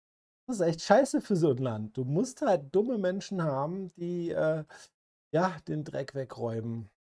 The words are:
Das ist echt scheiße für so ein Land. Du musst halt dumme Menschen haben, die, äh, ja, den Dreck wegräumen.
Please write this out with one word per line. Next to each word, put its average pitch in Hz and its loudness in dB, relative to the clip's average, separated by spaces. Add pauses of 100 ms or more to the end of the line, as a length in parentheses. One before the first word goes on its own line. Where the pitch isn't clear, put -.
(480)
Das 247 -4
ist 165 4
echt 165 0
scheiße 262 6
für - 0
so 160 6
ein 123 4
Land. 110 -4
Du 131 -2
musst 185 -2
halt 170 0
dumme 220 2
Menschen 185 -4
haben, 160 -2
die, 175 -4
äh, 156 0 (680)
ja, 175 2 (120)
den 151 -4
Dreck 135 -8
wegräumen. 113 -6 (120)